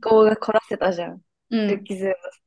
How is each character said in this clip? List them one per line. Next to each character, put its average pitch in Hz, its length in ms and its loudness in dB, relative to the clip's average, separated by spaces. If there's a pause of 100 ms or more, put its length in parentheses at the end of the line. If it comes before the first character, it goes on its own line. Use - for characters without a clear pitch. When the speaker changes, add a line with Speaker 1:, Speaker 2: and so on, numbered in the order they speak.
Speaker 1:
考 220 220 4
が 214 120 4
凝 - 160 -6
ら 214 160 4
せ 208 80 -6
た 185 160 0
じ 170 100 -6
ゃ 170 60 -10
ん。 180 120 -16 (300)
Speaker 2:
う 233 60 -2
ん。 214 120 0
Speaker 1:
ル 202 120 -2
ッ - 20 -18
キ 202 140 -12
ズ 185 80 -8
ム、 190 100 -2 (320)